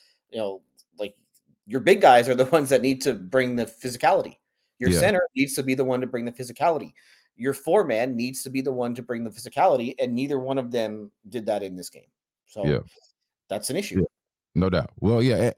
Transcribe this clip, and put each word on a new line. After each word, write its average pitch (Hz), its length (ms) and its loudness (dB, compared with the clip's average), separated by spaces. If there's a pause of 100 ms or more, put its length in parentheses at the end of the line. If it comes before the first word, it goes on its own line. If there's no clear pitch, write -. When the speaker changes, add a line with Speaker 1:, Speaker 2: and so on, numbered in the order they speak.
(320)
Speaker 1:
You 117 80 -8
know, 98 220 -6 (360)
like, 104 180 -8 (500)
your 117 160 -4
big 190 200 6
guys 123 280 8
are 123 60 2
the 127 100 4
<laughs> 131 120 -6
ones 139 120 2
that 131 120 4
need 131 200 0
to 135 120 0
bring 120 420 -2
the 117 100 -2
physicality. 147 720 -2 (420)
Your 123 120 2
Speaker 2:
Yeah. - 80 4
Speaker 1:
center 180 220 2 (140)
needs 135 200 0
to 139 80 -2
be 131 120 0
the 131 100 0
one 127 160 0
to 123 60 -6
bring 117 180 -6
the 120 60 -8
physicality. 127 640 -4 (420)
Your 131 180 -2
four 180 300 2
man 127 320 0
needs 123 280 -6
to 135 60 -12
be 131 120 -4
the 135 100 -4
one 120 240 -4
to 117 80 -12
bring 117 200 -6
the 113 60 -8
physicality, 127 680 0
and 123 140 -2
neither 135 260 -2
one 135 180 -4
of 123 140 -6
them 107 400 -6 (180)
did 110 160 -10
that 104 180 -2
in 95 120 -10
this 90 140 -14
game. - 200 -20 (380)
So 104 180 -8
Speaker 2:
Yeah. 71 140 0 (680)
Speaker 1:
that's 104 200 -6
an 131 80 -4
issue. 196 220 -4
Speaker 2:
Yeah. 82 60 2 (500)
No 92 160 2
doubt. 85 180 -2 (100)
Well, 117 220 2
yeah, 120 360 2